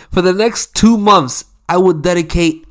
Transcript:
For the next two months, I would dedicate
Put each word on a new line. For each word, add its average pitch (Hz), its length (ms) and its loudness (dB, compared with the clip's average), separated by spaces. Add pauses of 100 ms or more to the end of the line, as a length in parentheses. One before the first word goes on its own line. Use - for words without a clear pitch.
For 180 140 -2
the 185 100 2
next 220 420 -4
two 226 220 4
months, 190 480 0 (240)
I 170 80 0
would 180 240 2
dedicate 170 680 -2